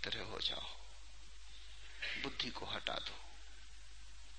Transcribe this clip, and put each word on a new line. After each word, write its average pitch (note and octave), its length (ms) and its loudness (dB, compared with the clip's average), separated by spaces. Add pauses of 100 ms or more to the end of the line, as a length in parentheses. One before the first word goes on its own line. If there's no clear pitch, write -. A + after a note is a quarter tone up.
तरह G#2+ 240 2
हो G#2 160 2
जाओ, - 260 4 (1600)
बुद्धि C#3 260 4
को A#2 160 0
हटा - 340 4
दो। - 160 0 (1200)